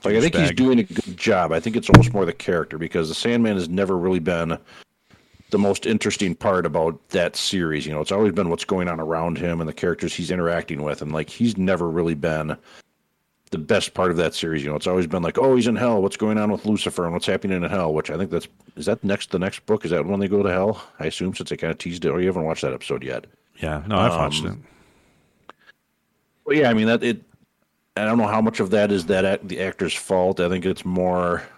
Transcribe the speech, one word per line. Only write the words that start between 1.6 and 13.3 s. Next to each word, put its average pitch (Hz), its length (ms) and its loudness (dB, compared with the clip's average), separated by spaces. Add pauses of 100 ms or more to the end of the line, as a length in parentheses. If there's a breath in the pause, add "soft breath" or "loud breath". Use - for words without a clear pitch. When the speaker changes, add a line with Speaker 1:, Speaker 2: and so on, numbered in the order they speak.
Speaker 1:
it's 113 140 -2
almost 120 240 8
more 98 100 0
the 85 100 0
character, - 440 -4
because 80 320 -2
the 82 60 -8
Sandman 117 400 2
has 92 120 -2
never 92 300 0
really 90 220 0
been 82 400 -2 (920 loud breath)
the 107 80 2
most 101 300 2
interesting 104 480 0
part 92 320 0
about 80 420 -2
that 87 260 0
series. 78 520 -2
You 76 60 -6
know, 76 80 -2
it's 78 100 -4
always 101 200 4
been 87 180 0
what's 85 140 -2
going 90 260 0
on 82 100 -4
around 80 400 -2
him 85 200 -2
and 80 80 -4
the 78 60 -6
characters 85 400 -2
he's 85 160 -6
interacting 85 540 -2
with, 76 180 -4
and, 76 120 -6
like, 78 180 -4
he's 117 260 0
never 92 320 2
really 82 240 0
been 78 420 -2 (960 loud breath)